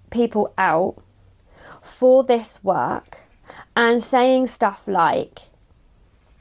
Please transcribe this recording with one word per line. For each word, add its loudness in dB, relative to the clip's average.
people -2
out -2
for 4
this -4
work -4
and 2
saying 2
stuff -4
like, -2